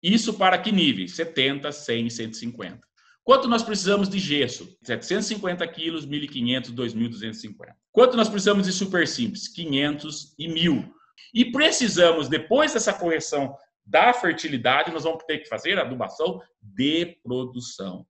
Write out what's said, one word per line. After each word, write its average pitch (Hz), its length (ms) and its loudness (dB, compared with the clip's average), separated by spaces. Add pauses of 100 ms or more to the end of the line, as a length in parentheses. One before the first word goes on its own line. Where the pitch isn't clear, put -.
Isso 220 280 2
para 185 240 4
que 196 120 -4
níveis? 156 460 0
Setenta, 143 560 -2
cem 117 360 -4
e 117 40 -6
cento 110 220 -10
e - 20 -16
cinquenta. 117 500 -14 (380)
Quanto 254 240 6
nós 233 160 2
precisamos 196 460 0
de 196 100 -2
gesso? 143 640 -2
Setecentos 190 480 -4
e - 20 -4
cinquenta 180 320 -4
quilos, 160 400 -8
mil 143 160 -6
e 143 60 -8
quinhentos, 120 440 -4
dois 117 220 -6
mil 117 140 -2
duzentos 110 300 -10
e - 60 -16
cinquenta. - 340 -18 (120)
Quanto 247 280 6
nós 220 100 4
precisamos 196 400 2
de 185 60 -2
super 180 340 0
simples? - 400 -4
Quinhentos 147 920 -4
e 160 120 -8
mil. 160 440 0 (400)
E 240 160 4
precisamos, 180 800 4
depois 254 460 2
dessa 220 180 0
correção 147 640 -2 (300)
da 185 280 6
fertilidade, 151 760 0
nós 156 140 -6
vamos 160 180 -4
ter 151 140 -4
que - 100 -12
fazer 165 320 -2
adubação 127 600 -4 (200)
de 143 640 -2
produção. 123 880 -8